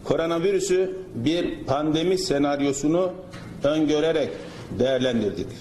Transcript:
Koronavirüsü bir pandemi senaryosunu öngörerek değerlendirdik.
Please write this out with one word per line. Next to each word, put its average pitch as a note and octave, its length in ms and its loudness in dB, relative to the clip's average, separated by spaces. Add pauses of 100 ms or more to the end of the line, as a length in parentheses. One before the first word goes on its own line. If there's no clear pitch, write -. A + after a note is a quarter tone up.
Koronavirüsü F3+ 920 0 (180)
bir D3+ 500 -2
pandemi D#3 540 2
senaryosunu C#3+ 920 2 (520)
öngörerek D3+ 680 2 (480)
değerlendirdik. A#2+ 680 2 (140)